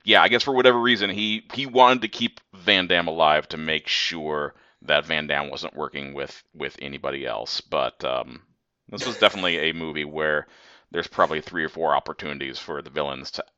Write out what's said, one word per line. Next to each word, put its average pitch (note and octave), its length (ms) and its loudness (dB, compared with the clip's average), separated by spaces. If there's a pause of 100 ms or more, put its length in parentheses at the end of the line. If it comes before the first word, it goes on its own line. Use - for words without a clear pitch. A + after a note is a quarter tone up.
yeah, G2+ 180 8
I F2 60 8
guess A#2 160 2
for C#3 100 0
whatever B2 260 6
reason, A2+ 300 2
he, G#2+ 340 -4 (100)
he C#3 120 -8
wanted B2+ 360 6
to A2+ 60 -2
keep - 320 -6 (140)
Van F#2 340 2
Damme F2 200 2
alive D#2 420 2
to E2 80 -10
make D#2 300 -4
sure D2+ 680 -4 (280)
that D2 220 2
Van D#2 220 -4
Damme C#2+ 220 -2
wasn't D2 260 -12
working C#2 380 -10
with, C#2 280 -12 (120)
with C#2+ 280 -10
anybody C#2 440 -8
else. A#1 360 -8
But, - 420 -4
um, B1+ 380 -2 (480)
this - 160 -8
was A#2+ 140 -6
definitely F#2 380 4 (120)
a D#2+ 40 -2
movie D#2 320 -8
where D2+ 420 -2 (440)
there's E2 160 -4
probably D#2 340 0
three E2+ 220 -8
or D#2 60 -4
four D#2+ 260 -2
opportunities C#2 600 -6
for D2 240 -10
the C2 80 -18
villains C#2 420 -6
to - 140 -10 (120)